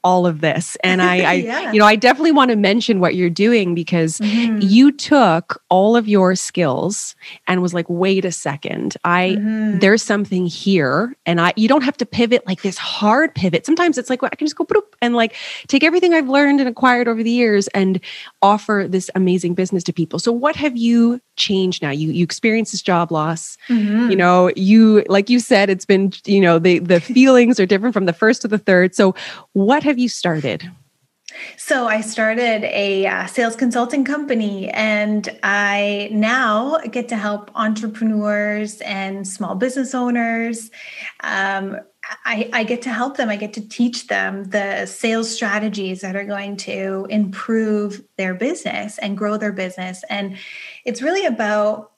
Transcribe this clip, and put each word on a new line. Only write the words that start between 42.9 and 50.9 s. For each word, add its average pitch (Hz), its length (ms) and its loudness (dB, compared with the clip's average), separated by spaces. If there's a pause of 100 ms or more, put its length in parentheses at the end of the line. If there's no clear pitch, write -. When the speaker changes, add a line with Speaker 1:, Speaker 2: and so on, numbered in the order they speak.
Speaker 2:
them. 240 120 -2
I 208 80 -4
get 208 160 -10
to 214 140 -12
teach - 400 -4
them 196 380 -6
the 196 400 -4
sales 226 480 -4
strategies 202 680 -6
that 190 140 -10
are 196 100 -8
going 202 320 -8
to 196 520 -8
improve 214 920 -2 (160)
their 185 160 -4
business 214 640 -6
and 202 200 -6
grow 208 200 -4
their 208 160 -6
business. 185 560 -10
And 196 280 -8 (480)
it's 240 160 -6